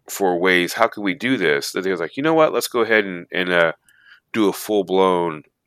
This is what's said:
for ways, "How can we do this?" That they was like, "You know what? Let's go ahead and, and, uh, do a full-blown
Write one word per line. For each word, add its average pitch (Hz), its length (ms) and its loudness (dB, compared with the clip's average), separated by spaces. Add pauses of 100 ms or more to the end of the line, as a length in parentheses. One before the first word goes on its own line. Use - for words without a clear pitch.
for 90 280 0
ways, 87 360 2
"How 113 140 2
can - 160 -14
we 95 100 -2
do 120 240 -4
this?" 76 340 0
That 98 120 -6
they 95 80 -2
was 87 100 -4
like, 80 160 -8
"You 139 60 -4
know 160 100 0
what? 156 200 4
Let's 120 140 -2
go 120 140 -2
ahead 110 240 2
and, 87 260 -10
and, 90 200 -4
uh, 85 200 4 (600)
do 107 160 2
a - 40 0
full-blown 90 880 0 (240)